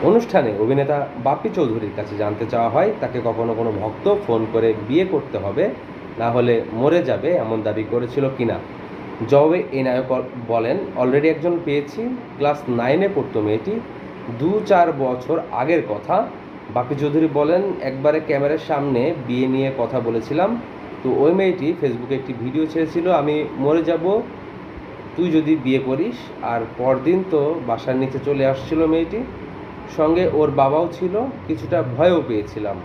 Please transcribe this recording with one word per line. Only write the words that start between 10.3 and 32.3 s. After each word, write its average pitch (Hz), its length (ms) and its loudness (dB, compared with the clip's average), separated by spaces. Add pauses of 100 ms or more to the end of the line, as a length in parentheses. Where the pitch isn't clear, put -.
বলেন, 117 300 2 (180)
"অলরেডি 135 340 4
একজন 165 360 0
পেয়েছি, 214 520 -4 (200)
ক্লাস 143 200 2 (120)
নাইনে 135 460 2
পড়তো 123 260 0
মেয়েটি, 113 380 0 (600)
দু 185 260 2
চার 175 260 6
বছর 135 480 0 (120)
আগের 147 380 2
কথা।" 165 380 0 (460)
বাপ্পি 123 220 0
চৌধুরী 147 380 2
বলেন, 156 280 4 (200)
"একবারে 135 460 2
ক্যামেরার 143 300 2
সামনে 143 560 0 (140)
বিয়ে 123 200 2
নিয়ে 135 300 2
কথা 120 220 0
বলেছিলাম, 143 640 0 (420)
তো 131 60 0
ওই 139 240 4
মেয়েটি 180 480 2
Facebook-এ 123 340 -2
একটি 131 240 -6
ভিডিও 135 260 -2
ছেড়েছিল, 165 460 0
'আমি 151 320 2 (140)
মরে 151 260 2
যাব 170 380 0 (960)
তুই 175 140 0
যদি 156 240 4
বিয়ে 131 240 2
করিস।' 143 640 -4
আর 117 180 -2 (160)
পরদিন 131 540 2
তো 156 360 2
বাসার 117 280 -2
নিচে 131 300 -2
চলে 139 200 2
আসছিল 156 400 2
মেয়েটি, 165 320 0 (800)
সঙ্গে 165 360 4
ওর 151 180 4
বাবাও 139 400 4
ছিল, 202 360 -2 (200)
কিছুটা 160 360 -2 (140)
ভয়ও 165 300 6
পেয়েছিলাম।" 104 580 -4